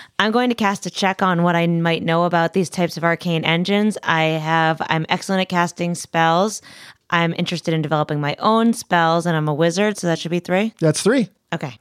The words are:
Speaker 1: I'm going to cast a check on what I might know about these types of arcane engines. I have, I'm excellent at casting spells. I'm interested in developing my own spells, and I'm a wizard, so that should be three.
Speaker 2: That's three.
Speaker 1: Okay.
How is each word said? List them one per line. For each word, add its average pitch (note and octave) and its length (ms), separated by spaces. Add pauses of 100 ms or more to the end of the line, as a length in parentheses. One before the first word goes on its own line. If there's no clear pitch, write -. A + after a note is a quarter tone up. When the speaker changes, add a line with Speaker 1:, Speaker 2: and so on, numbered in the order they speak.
(200)
Speaker 1:
I'm G#3+ 120
going B3 160
to A#3+ 80
cast G3+ 300
a F#3 40
check F#3+ 320
on F3+ 220
what F3 120
I E3+ 120
might E3+ 340
know E3 220
about E3+ 300
these F#3 160
types - 260
of D#3 80
arcane E3 400
engines. G3 600
I D#3+ 200
have, D#3+ 640
I'm D#3+ 220
excellent F#3 320
at F#3 80
casting F3 460
spells. E3+ 680 (480)
I'm E3+ 280
interested E3+ 360
in D#3+ 80
developing D3+ 400
my D3 180
own A3+ 320
spells, E3+ 540
and E3+ 100
I'm D3+ 140
a D3+ 40
wizard, E3+ 440
so F3+ 100
that E3 120
should E3 120
be F3 80
three. F#3+ 400
Speaker 2:
That's D#3 220
three. A#3+ 280 (220)
Speaker 1:
Okay. D3 300